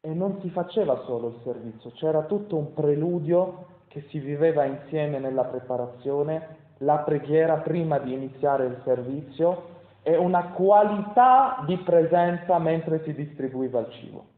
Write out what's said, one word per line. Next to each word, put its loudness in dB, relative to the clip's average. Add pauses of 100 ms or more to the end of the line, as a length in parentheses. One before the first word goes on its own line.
e -8
non -4
si -6
faceva -2
solo -6
il -12
servizio, -12
c'era -2
tutto -4
un -6
preludio 0 (220)
che -14
si -8
viveva 2
insieme -4
nella -2
preparazione, -6 (220)
la 2
preghiera 2
prima -2
di -4
iniziare 0
il -6
servizio -2 (260)
e 2
una 2
qualità 6
di 0
presenza 2
mentre 0
si -6
distribuiva -4
il -8
cibo. -18 (140)